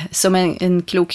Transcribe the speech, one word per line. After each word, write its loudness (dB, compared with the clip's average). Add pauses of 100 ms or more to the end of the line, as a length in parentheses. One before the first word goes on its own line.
(100)
som 0
en, 0
en 2
klok 0